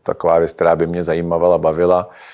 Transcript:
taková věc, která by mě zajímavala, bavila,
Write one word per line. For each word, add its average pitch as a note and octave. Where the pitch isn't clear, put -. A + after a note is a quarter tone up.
taková E2+
věc, E2+
která E2
by E2
mě E2+
zajímavala, E2+
bavila, F2